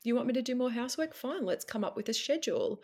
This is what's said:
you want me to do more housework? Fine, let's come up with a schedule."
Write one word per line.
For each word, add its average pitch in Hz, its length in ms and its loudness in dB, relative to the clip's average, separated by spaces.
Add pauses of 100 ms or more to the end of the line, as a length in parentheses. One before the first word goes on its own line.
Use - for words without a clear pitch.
you 233 120 2
want 240 120 2
me 247 80 2
to 254 80 2
do 254 120 0
more 247 160 2
housework? 262 440 -2
Fine, 285 300 -4
let's 180 200 0
come 214 200 -2
up - 120 -2
with - 120 -4
a 226 60 0
schedule." 214 680 0